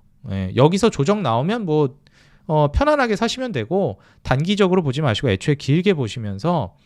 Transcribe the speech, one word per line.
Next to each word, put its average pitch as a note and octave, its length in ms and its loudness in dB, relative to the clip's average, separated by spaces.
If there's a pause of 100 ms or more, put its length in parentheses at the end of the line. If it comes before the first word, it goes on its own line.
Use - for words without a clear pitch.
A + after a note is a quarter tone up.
(320)
예, F#2+ 240 -4
여기서 E3 340 4
조정 F#3+ 340 0
나오면 D#3+ 420 -2
뭐, D3+ 340 0 (480)
어, D3+ 240 2
편안하게 C4+ 460 2
사시면 A#3+ 340 -4
되고 C#3+ 480 -2 (240)
단기적으로 F#3 580 2
보지 C#3+ 200 -2
마시고 C3+ 280 0
애초에 A#2 260 0
길게 F3 400 2
보시면서 A2+ 920 -4